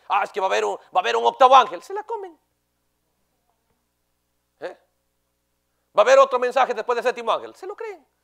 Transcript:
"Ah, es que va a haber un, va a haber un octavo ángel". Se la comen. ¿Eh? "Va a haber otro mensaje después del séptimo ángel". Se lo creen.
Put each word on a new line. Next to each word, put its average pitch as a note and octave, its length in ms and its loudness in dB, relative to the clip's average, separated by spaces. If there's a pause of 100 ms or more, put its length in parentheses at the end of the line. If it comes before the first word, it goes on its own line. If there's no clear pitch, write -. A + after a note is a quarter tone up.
"Ah, G3+ 160 -2
es - 80 -10
que - 80 -10
va F#3+ 60 -2
a F#3+ 40 0
haber G#3+ 140 0
un, G3+ 140 -4
va - 20 -14 (160)
a F3+ 40 2
haber A#3 180 -2
un A#3 80 -2
octavo C4 320 4
ángel". F3 260 2
Se G4 100 -14
la G#4 100 -8
comen. F#4+ 360 -14 (2250)
¿Eh? F3 160 -14 (1160)
"Va G3 60 4
a G#3+ 40 6
haber C4 140 6
otro C4 200 2
mensaje B3 340 0
después A3 220 -4
del A3+ 80 -6
séptimo A#3 300 -2
ángel". A2+ 200 -8
Se - 140 -18
lo G4+ 80 -14
creen. G4 320 -16 (160)